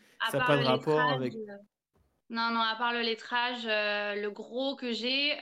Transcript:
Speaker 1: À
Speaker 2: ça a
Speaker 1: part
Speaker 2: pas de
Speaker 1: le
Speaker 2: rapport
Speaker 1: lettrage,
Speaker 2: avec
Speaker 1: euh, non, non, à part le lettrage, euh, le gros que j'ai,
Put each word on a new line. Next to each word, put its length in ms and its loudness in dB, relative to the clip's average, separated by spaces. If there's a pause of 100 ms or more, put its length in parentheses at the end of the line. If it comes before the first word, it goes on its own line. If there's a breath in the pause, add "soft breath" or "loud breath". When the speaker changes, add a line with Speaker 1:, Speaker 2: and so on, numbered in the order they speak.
(200 soft breath)
Speaker 1:
À 100 -2
Speaker 2:
ça 80 -2
a 20 4
Speaker 1:
part 80 2
Speaker 2:
pas 80 8
de 60 4
Speaker 1:
le 60 2
Speaker 2:
rapport 300 2
Speaker 1:
lettrage, 180 4
Speaker 2:
avec 180 -2
Speaker 1:
euh, 220 -10 (760)
non, 220 -2
non, 80 2
à 160 2
part 160 0
le 80 0
lettrage, 680 -2
euh, 540 0
le 100 -2
gros 460 -4
que 160 -4
j'ai, 500 0